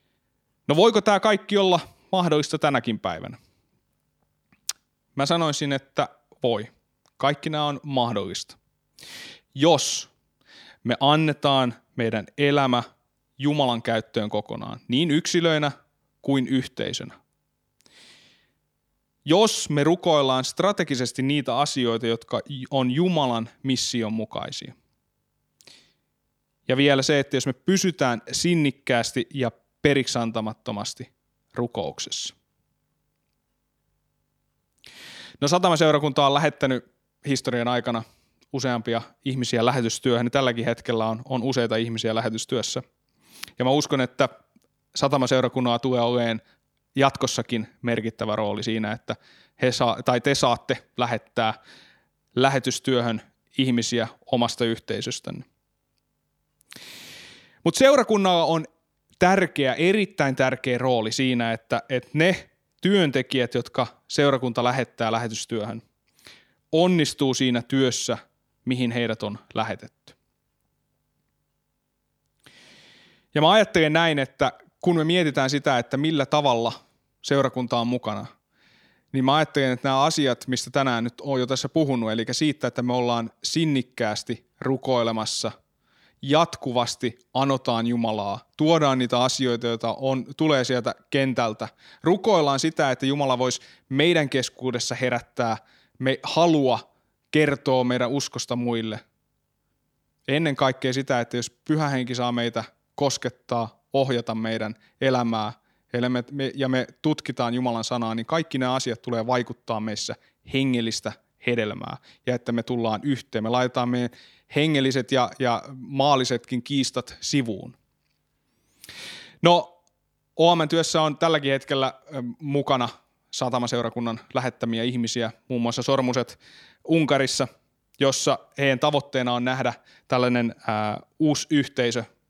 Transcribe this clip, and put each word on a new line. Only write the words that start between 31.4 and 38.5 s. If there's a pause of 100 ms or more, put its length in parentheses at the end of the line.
rukouksessa. (3000)
No,
Satamaseurakunta
on
lähettänyt (320)
historian
aikana – (500)